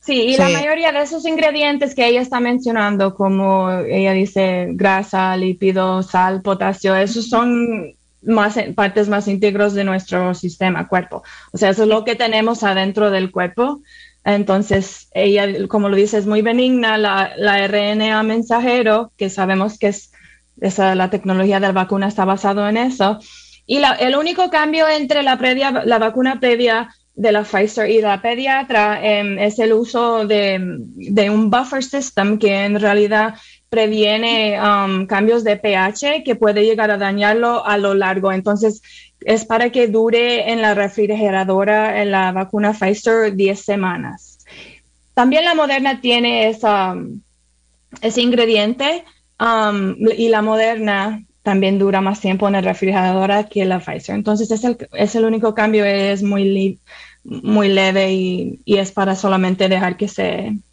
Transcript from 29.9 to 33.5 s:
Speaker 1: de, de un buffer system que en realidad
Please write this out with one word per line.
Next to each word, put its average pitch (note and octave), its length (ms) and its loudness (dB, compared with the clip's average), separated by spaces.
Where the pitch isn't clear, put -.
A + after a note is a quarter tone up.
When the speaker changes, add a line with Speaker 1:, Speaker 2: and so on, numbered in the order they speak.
Speaker 1:
de, G3+ 340 0
de F3+ 680 -2
un G#3+ 220 2
buffer C4 320 -2
system G#3+ 560 -2
que G3+ 260 0
en G#3 160 0
realidad G#3+ 540 2